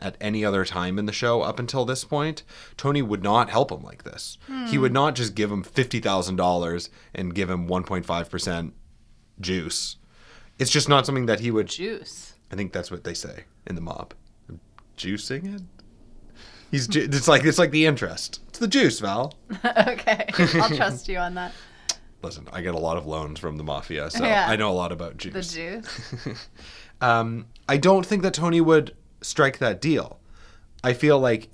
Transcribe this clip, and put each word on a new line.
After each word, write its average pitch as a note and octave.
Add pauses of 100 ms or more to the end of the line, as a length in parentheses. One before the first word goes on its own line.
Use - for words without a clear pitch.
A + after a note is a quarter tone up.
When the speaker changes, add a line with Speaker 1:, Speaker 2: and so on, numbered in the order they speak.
Speaker 1:
at F#2
any G#2+
other G2
time F#2
in G#2
the G#2
show A#2
up G#2+
until B2
this C3
point, D3+ (340)
Tony C#3+
would G#2
not G#2+
help B2+
him D2+
like -
this. - (320)
He -
Speaker 2:
Hmm. G#2
Speaker 1:
would B2+
not C#3
just A2+
give G#2
him G2+
fifty -
thousand F#2+
dollars F2 (240)
and F2+
give F#2
him F2
one F2+
point F2+
five E2+
percent E2+ (640)
juice. F2+ (640)
It's C3
just C#3+
not C3+
something C3+
that G#2+
he A#2
would G#2+
Speaker 2:
Juice. - (220)
Speaker 1:
I -
think G2+
that's F2+
what F2
they E2+
say - (220)
in F2
the E2
mob. - (840)
Juicing C3
it? G3 (1080)
He's C3+
ju-, D3
it's C#3
like, C#3
it's D#3
like E3
the D#3
interest. G#2
It's -
the A#3
juice, A3+
Val. G2+ (180)
Speaker 2:
<laughs> G3
Okay. A3+ (340)
I'll D#3+
Speaker 1:
<laughs> D3+
Speaker 2:
trust C3+
you F#3+
on F3
that. F3+ (720)
Speaker 1:
Listen, D#2
I F2+
get F2
a E2
lot E2
of E2
loans D#2
from D#2
the D2+
mafia, D2
so A#3
Speaker 2:
Yeah. G#3
Speaker 1:
I A2
know G#2+
a -
lot F2
about E2+
juice. - (200)
Speaker 2:
The E3+
juice. A#2+ (100)
Speaker 1:
<laughs> - (520)
Um, A#2 (220)
I C#3+
don't F#3
think G3
that F#3
Tony E3+
would D#3+ (280)
strike -
that A2
deal. C3+ (640)
I B2+
feel D3
like A#2+